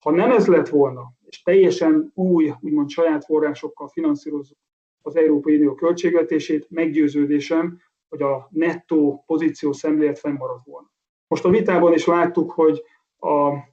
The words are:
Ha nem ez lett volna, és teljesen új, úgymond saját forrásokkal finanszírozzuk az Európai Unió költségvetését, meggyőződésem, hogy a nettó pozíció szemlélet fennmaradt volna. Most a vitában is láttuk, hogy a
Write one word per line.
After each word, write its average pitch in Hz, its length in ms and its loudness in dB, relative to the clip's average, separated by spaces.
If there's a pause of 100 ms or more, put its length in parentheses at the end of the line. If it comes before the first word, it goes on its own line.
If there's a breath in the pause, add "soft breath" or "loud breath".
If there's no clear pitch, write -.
Ha 151 100 -4
nem 190 200 2
ez 220 160 4
lett 165 220 2
volna, 139 440 -2 (140)
és - 160 -20
teljesen 165 720 2
új, 175 460 2
úgymond 147 300 -2
saját 160 340 0
forrásokkal 151 640 -4
finanszírozzuk 147 720 -6 (440)
az - 140 -6
Európai 151 400 2
Unió 143 180 2
költségvetését, 165 960 -2
meggyőződésem, 151 1080 -2 (300 soft breath)
hogy 143 140 -10
a 135 280 -4
nettó 160 760 -2
pozíció 156 460 -2
szemlélet 151 460 -2
fennmaradt 131 460 -8
volna. - 260 -20 (360)
Most - 180 -6
a 180 60 4
vitában 180 420 4
is 156 140 2
láttuk, 175 440 0
hogy 156 320 0 (360 soft breath)
a 143 340 0 (200)